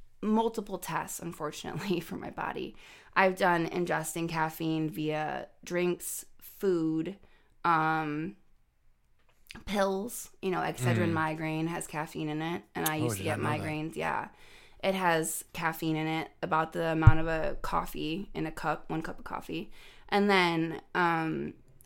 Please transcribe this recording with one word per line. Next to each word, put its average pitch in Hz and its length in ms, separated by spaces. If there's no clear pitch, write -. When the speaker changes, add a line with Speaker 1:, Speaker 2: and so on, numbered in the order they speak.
Speaker 1:
multiple 214 560
tests, 160 420
unfortunately, 165 800
<laughs> 165 80
for 185 80
my - 140
body. - 460
I've 185 220
done 175 300
ingesting 165 640
caffeine 160 600
via 151 580
drinks, 175 600
food, 165 760
um, 156 680
pills. 196 640
You 190 100
know, 165 80
Excedrin 160 500
Speaker 2:
Mm. 165 40
Speaker 1:
migraine 160 540
has 170 200
caffeine 156 420
in 151 120
it, 170 200
and 165 120
I 156 120
Speaker 2:
Oh, 151 60
Speaker 1:
used - 120
to - 60
Speaker 2:
did - 60
Speaker 1:
get - 120
Speaker 2:
not 151 160
know - 60
that. 156 40
Speaker 1:
migraines. 156 280
Yeah. 160 320
It 190 100
has 170 500
caffeine 160 420
in 156 120
it, 160 220
about 160 300
the 165 180
amount 160 280
of 160 80
a 160 360
coffee 165 720
in 160 100
a 160 60
cup, - 380
one 160 120
cup 170 160
of - 80
coffee. - 460
And 202 200
then, 170 520
um, 160 640